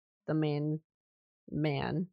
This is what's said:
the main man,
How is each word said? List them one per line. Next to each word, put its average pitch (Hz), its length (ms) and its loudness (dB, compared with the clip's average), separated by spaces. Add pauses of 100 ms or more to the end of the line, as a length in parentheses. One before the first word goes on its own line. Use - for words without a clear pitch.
(260)
the 156 80 0
main 151 460 2 (680)
man, 147 640 0